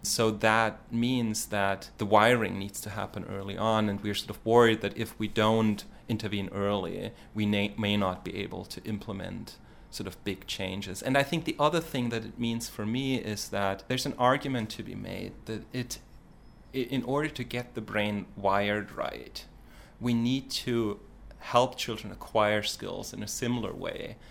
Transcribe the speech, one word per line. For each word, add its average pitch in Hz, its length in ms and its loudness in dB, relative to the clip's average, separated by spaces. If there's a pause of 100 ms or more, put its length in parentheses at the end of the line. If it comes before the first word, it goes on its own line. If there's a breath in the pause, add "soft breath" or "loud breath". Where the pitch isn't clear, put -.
So 113 280 2
that 110 480 4 (140)
means 117 540 0
that 98 500 0
the - 80 -2
wiring 107 540 6
needs 98 240 -8
to 104 80 -8
happen 98 340 -6
early 98 320 -8
on, 107 320 4
and 101 140 -2
we're 104 120 -2
sort - 140 -4
of - 160 -10
worried 113 380 8
that 101 160 -4
if 110 200 -6
we 107 100 0
don't 110 540 4 (280 loud breath)
intervene 101 420 -2
early, 98 600 -2 (220 loud breath)
we 107 120 0
may, 101 320 2
may 104 180 2
not 95 260 0
be 90 140 -8
able 95 300 -8
to - 180 -12
implement 98 720 -8 (340 loud breath)
sort 98 160 -8
of - 180 -12
big 98 220 -6
changes. 98 540 -6
And - 160 0
I 139 60 6
think 160 240 -2
the - 120 -2
other 151 220 4
thing 123 300 -2
that 113 160 -2
it - 120 -12
means 117 300 -2
for - 160 -6
me 131 320 0
is - 320 -4
that 98 400 -2
there's - 160 0
an 139 140 -2
argument 123 520 2
to - 120 -8
be 92 120 -10
made 95 380 -8 (140)
that 110 160 -6 (100)
it, 123 280 -6 (760)
i-, - 20 -6
in 127 280 -2
order 143 260 0
to 127 140 -6
get 120 300 -6
the 120 60 -6
brain 104 460 -2 (100)
wired 101 560 2
right, - 500 -8 (560 loud breath)
we 120 140 0
need 123 380 2
to 113 500 -2 (520)
help 127 240 6
children 113 340 -6
acquire 104 520 2
skills 98 500 -6
in 104 100 -8
a 104 60 -6
similar 120 440 -2
way - 440 -8 (140 loud breath)